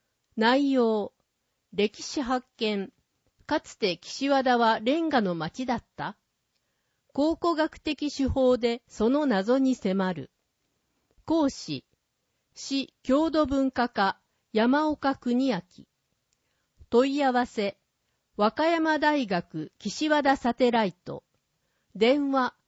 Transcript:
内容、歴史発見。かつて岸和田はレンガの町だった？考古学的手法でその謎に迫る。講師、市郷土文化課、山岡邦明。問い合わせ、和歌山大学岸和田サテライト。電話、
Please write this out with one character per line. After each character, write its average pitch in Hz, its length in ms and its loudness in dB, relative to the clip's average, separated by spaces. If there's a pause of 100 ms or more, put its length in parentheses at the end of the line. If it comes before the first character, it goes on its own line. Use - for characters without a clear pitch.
(360)
内 269 360 2
容、 220 400 2 (640)
歴 202 280 -2
史 - 200 -6
発 247 240 -4 (100)
見。 208 360 -4 (520)
か 311 160 -2
つ - 160 -16
て 180 220 -2
岸 - 320 -6
和 269 120 2
田 247 140 2
は 226 240 2
レ 262 200 0
ン 320 100 -2
ガ 262 100 2
の 180 140 -2
町 165 320 -8
だ 240 100 -2
っ - 80 -10 (120)
た？ 156 200 -10 (960)
考 311 240 0
古 339 180 0
学 311 220 -2
的 294 340 -6
手 269 160 -2
法 254 300 2
で 233 320 -4
そ 220 220 0
の 294 160 2
謎 226 320 2
に 262 160 2
迫 190 360 -2
る。 156 200 -10 (960)
講 311 240 2
師、 - 340 -10 (720)
市 - 480 -6
郷 302 280 2
土 302 140 2
文 269 260 0
化 240 200 -2
課、 196 280 0 (360)
山 262 340 2
岡 285 260 -2
邦 240 220 -2 (140)
明。 180 120 -2 (1300)
問 269 260 2
い 285 80 -2
合 262 100 2
わ 247 120 0
せ、 202 320 -6 (640)
和 208 100 2
歌 294 160 -2
山 320 340 2
大 294 280 0
学 175 520 -6
岸 294 300 -4
和 302 140 2
田 277 160 2
サ 240 160 -2
テ 247 160 2
ラ 226 160 2
イ 170 80 -6
ト。 - 280 -14 (760)
電 269 360 2
話、 262 240 -2 (120)